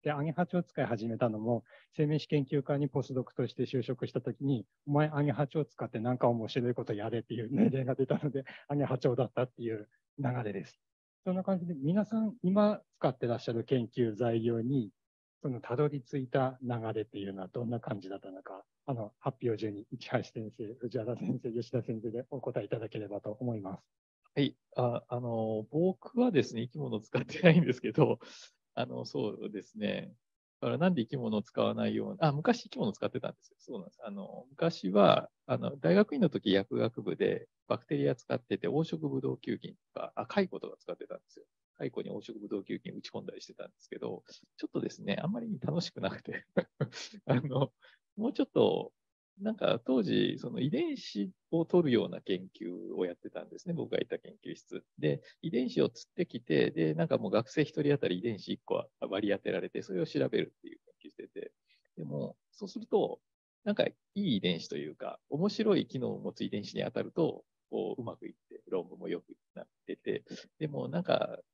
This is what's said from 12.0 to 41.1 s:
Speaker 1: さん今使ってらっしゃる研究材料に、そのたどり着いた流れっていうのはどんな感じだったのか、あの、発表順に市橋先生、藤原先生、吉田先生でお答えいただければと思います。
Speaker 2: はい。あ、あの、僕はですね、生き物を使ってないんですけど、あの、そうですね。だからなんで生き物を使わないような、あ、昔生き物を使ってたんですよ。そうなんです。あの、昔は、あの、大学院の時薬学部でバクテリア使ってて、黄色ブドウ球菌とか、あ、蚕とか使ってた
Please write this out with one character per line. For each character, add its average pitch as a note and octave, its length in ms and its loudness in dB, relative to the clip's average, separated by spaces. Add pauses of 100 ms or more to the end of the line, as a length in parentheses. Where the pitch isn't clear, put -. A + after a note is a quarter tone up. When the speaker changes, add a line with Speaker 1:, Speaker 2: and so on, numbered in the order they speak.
Speaker 1:
さ A3 140 -2
ん A3 240 0
今 G#3 380 4 (180)
使 D3 100 4
っ - 80 -2
て C3 80 -2
ら A#2 120 2
っ - 20 -4
し - 80 -6
ゃ B2 60 0
る A#2 100 0
研 B2 240 2
究 A#2 260 2
材 A#2 280 2
料 A#2 200 2
に、 A#2+ 300 0 (500)
そ D3 80 -4
の A#2+ 120 -4
た - 140 -4
ど D3 120 4
り C#3+ 140 -2
着 C#3+ 180 -6
い B2+ 80 -4
た C3 340 2
流 A#2+ 80 -4 (240)
れ G#2+ 80 0
っ G#2 40 -2
て - 120 -12
い G2 100 -4
う G2 60 -6
の F#2+ 80 -8
は F#2 60 -8
ど A#2+ 180 -4
ん A2+ 40 -2
な A#2+ 100 -2
感 G#2+ 200 -6
じ F#2 100 -12
だ F#2+ 80 -8
っ - 20 -12
た F#2+ 100 -14
の F#2+ 140 -14
か、 F2+ 200 -14 (220)
あ C3+ 80 -2
の、 A2 260 -6
発 - 240 -4
表 A2+ 140 2
順 G#2+ 160 -4
に G#2 180 -10
市 - 180 -12
橋 A#2 140 0
先 A2 340 -8
生、 A2 220 -8
藤 B2 180 -4
原 A#2 180 -2
先 C#3 260 -2
生、 A#2+ 100 -6
吉 A#2 200 -4
田 A#2 100 0
先 A2+ 220 -6
生 A2+ 80 -4
で A#2+ 180 -6
お C3+ 120 -8
答 B2+ 200 -4
え G2+ 40 -6
い - 40 -14
た A#2+ 100 -2
だ A2 100 -8
け A#2 100 -6
れ G#2 80 -6
ば G2+ 140 -6
と G#2 180 -8
思 A#2+ 160 -2
い G#2 60 -6
ま F#2+ 160 -8
す。 - 60 -20 (520)
Speaker 2:
は - 60 2
い。 - 140 2 (200)
あ、 A#2+ 320 0
あ B2 120 -2
の、 A2 520 0
僕 F3+ 480 0
は B3 120 6
で C#3 120 6
す - 100 -2
ね、 A#2 100 -2
生 A#2+ 100 -6
き - 60 -10
物 B2 180 -2
を - 20 -2
使 - 180 -4
っ A#2+ 60 2
て - 160 -8
な E3+ 120 10
い E3 100 10
ん - 40 4
で - 60 2
す - 100 0
け C3 120 -2
ど、 A#2 260 6 (560)
あ B2 100 0
の、 B2 200 -6
そ A#2+ 320 -4 (100)
う - 40 -6
で G2+ 120 -8
す - 140 -18
ね。 G2 340 -2 (480)
だ C3 80 -2
か A#2+ 40 2
ら B2 60 0
な F3 120 6
ん F3+ 40 4
で C#3 80 2
生 A2 100 0
き C#3+ 60 -4
物 A2 200 0
を G#2+ 40 2
使 - 200 -4
わ A2 120 4
な A2 140 0
い G#2+ 80 0
よ G#2+ 160 -2
う G2 40 -8
な、 D#3+ 140 4
あ、 - 40 4
昔 A3+ 300 2
生 - 60 -20
き - 80 -10
物 A3 120 0
を - 40 -4
使 - 120 -4
っ - 40 0
て - 120 -4
た - 80 -4
ん - 20 -8
で - 100 -16
す - 100 -20
よ。 - 80 -20
そ - 180 -12
う - 20 -6
な - 60 -10
ん - 20 -20
で - 60 -20
す。 - 120 -20
あ G#2 60 -10
の、 - 380 -12
昔 - 400 -2
は、 F2+ 400 8 (160)
あ B2 120 0
の、 C#3+ 200 -4
大 E3+ 180 6
学 G#3 200 4
院 B3+ 60 2
の F3 80 6
時 F#2+ 220 0
薬 G2 240 2
学 A#2 260 0
部 F#2+ 140 -2
で F#2+ 320 2 (200)
バ A2+ 120 2
ク - 60 -18
テ D3 120 -2
リ C#3+ 120 2
ア C3 60 2
使 - 180 -6
っ B2 40 0
て A#2+ 200 -2
て、 - 100 -2
黄 D#3 160 2
色 D#3+ 240 -4
ブ C3+ 140 -2
ド C3 120 -2
ウ B2+ 40 -6
球 A#2+ 220 -4
菌 - 160 -14 (180)
と - 80 -10
か、 - 140 -8
あ、 G#2 100 -4
蚕 - 340 0
と - 100 -8
か - 100 -14
使 - 120 -12
っ - 60 -8
て - 100 -14
た - 80 -10